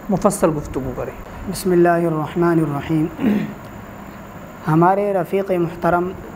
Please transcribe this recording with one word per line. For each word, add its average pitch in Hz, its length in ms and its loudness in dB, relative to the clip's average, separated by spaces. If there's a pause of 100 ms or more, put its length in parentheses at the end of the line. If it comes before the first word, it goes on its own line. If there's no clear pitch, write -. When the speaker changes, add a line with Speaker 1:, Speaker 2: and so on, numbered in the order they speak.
(120)
Speaker 1:
मुफस्सल 190 400 2
गुफ्तगू 139 420 -6
करें। 127 200 -8 (340)
Speaker 2:
बिस्मिल्लाहिर्रहमानिर्रहीम। 165 1600 2 (120)
<clears throat> - 1500 -6
हमारे 185 480 4
रफ़ीक़ 190 400 0
मुहतरम 175 580 0 (240)